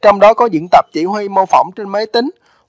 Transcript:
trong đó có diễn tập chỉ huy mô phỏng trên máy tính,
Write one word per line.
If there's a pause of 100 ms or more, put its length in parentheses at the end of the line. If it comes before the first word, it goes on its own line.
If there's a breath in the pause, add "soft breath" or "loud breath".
trong
đó
có
diễn
tập
chỉ
huy
mô
phỏng
trên
máy
tính, (380)